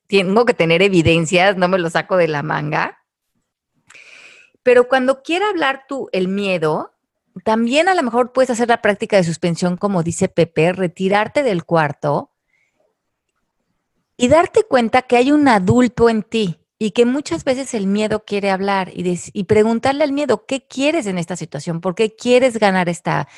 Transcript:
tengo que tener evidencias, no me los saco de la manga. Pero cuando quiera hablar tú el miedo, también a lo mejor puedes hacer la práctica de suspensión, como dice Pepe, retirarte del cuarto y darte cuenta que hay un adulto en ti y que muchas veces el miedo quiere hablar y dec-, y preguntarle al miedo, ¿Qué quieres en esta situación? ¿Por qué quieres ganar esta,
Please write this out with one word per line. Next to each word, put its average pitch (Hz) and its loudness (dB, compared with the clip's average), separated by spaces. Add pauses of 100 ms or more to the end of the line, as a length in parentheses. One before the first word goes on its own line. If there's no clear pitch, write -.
tengo 196 2
que 226 2
tener 165 2
evidencias, 175 2
no 180 2
me 185 0
los 165 -4
saco 180 -2
de 165 2
la 147 -4
manga. 156 -4 (1600)
Pero 247 4
cuando 262 0
quiera 370 -2
hablar 277 -2
tú 269 -8
el 190 -2
miedo, 190 -4 (480)
también 233 0
a 381 2
lo 320 0
mejor 240 -2
puedes 262 0
hacer 226 0
la 233 2
práctica 208 0
de 185 4
suspensión, 175 -2
como 190 -2
dice 175 -4
Pepe, 165 0
retirarte 190 -2
del 196 -2
cuarto 156 -2 (1900)
y 247 0
darte 339 4
cuenta 240 0
que - 0
hay 254 2
un 294 4
adulto 233 2
en 220 0
ti 202 -4 (180)
y 214 -2
que 240 2
muchas 294 -4
veces 262 -4
el 202 -4
miedo 208 -2
quiere 202 -4
hablar 190 -2
y 180 -10
dec-, 180 -4
y 202 -6
preguntarle 226 0
al 269 -2
miedo, 277 -2
¿Qué 269 -6
quieres 285 -2
en 185 -4
esta 170 -6
situación? 165 -8
¿Por 180 -4
qué 220 -2
quieres 247 2
ganar 185 2
esta, 156 -4